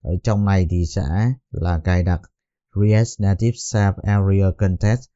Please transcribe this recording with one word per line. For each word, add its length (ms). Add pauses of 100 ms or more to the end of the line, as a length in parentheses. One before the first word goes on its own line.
Ở 120 (100)
trong 220
này 260
thì 160
sẽ 460 (180)
là 280
cài 240
đặt 180 (540)
React 460
Native 360
Self 460
Area 440 (120)
Context 580